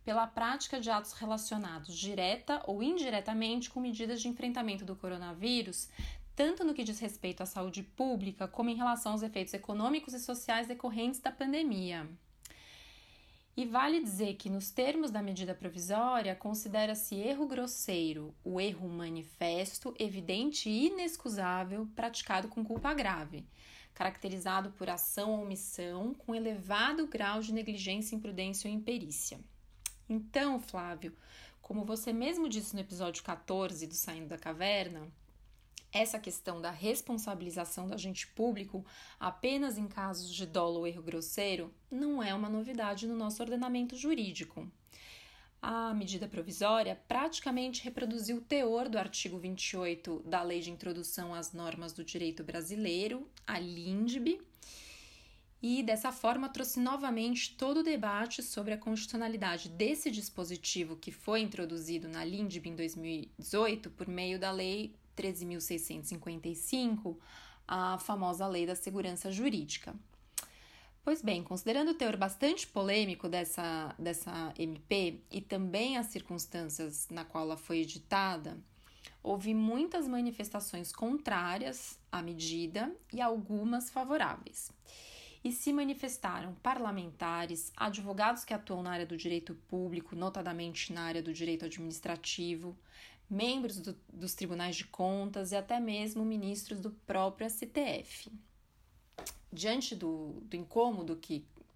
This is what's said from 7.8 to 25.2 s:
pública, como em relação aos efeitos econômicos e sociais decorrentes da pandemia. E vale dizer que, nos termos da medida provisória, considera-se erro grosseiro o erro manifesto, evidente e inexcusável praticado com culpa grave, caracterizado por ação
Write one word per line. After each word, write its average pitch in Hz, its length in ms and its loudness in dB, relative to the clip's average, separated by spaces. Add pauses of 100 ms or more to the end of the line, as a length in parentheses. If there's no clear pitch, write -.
pública, 196 640 0
como 240 220 0
em 233 60 0
relação 240 360 2
aos 214 120 0
efeitos 202 300 -2
econômicos 247 600 0
e 247 80 -4
sociais 240 460 0
decorrentes 240 520 0
da - 140 0
pandemia. 196 760 2 (1500)
E 247 80 0
vale 269 360 4
dizer 202 340 0
que, - 140 -6
nos 196 220 -2
termos 285 400 2
da 208 100 0
medida 185 320 -2
provisória, 190 800 2
considera-se 214 840 0
erro 277 300 2
grosseiro 175 960 0
o 185 200 0
erro 185 260 0
manifesto, 170 1120 -2
evidente 208 720 0
e 233 180 6
inexcusável 214 1040 0
praticado 214 540 0
com 226 160 -2
culpa 226 300 2
grave, 170 520 0 (480)
caracterizado 190 800 0
por 185 180 -4
ação 202 420 0